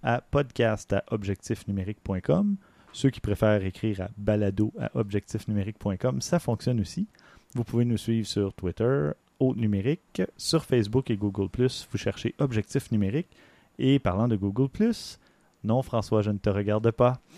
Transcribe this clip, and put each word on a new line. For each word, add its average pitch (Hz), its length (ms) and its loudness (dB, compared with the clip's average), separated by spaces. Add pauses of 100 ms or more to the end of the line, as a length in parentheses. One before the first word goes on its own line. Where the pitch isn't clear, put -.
à 120 180 0
podcast 120 720 0
à 98 180 2
objectif 104 560 -4
numérique 98 360 -4
point 92 180 -4
com. 202 340 2 (380)
Ceux - 160 2
qui - 120 -2
préfèrent 104 440 4
écrire 95 360 -2
à 90 160 -6
balado 104 640 2
à 110 160 -4
objectif 104 520 -2
numérique 104 320 -2
point 95 180 -2
com, 127 240 -2
ça 175 180 0
fonctionne 120 400 -2
aussi. 170 280 -4 (480)
Vous 120 80 -2
pouvez 117 220 2
nous 117 120 2
suivre 113 300 -2
sur 98 260 -2
Twitter, 131 560 0 (300)
au 131 160 2
numérique, 113 640 -2 (160)
sur - 280 0
Facebook 120 440 2
et 107 80 0
Google 98 320 -2
Plus, - 420 -2
vous - 60 -4
cherchez - 400 -4
Objectif 131 540 -2
Numérique. 107 380 0 (500)
Et 135 180 4
parlant 101 300 2
de 117 80 2
Google 101 340 0
Plus, - 480 -2 (460)
non, 117 180 2
François, 110 400 0
je 104 80 0
ne 101 80 0
te 107 120 0
regarde 104 420 2
pas. 123 280 2 (180)